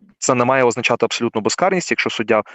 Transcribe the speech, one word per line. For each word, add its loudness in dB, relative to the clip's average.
це 0
не 2
має 2
означати 0
абсолютну -4
безкарність, 0
якщо -2
суддя 0